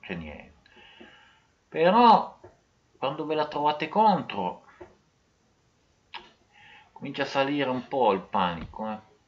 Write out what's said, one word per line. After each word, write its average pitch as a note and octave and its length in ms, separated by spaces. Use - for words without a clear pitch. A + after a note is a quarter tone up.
c'è F#2+ 140
niente. - 540
Però F#3 680
quando D3 280
ve D3+ 100
la D3 120
trovate D3+ 400
contro C#3+ 800
comincia C#3 320
a C#3 40
salire C#3 420
un B2+ 180
po' A#2+ 240
il F#2+ 80
panico, F2+ 720
eh. G#2+ 80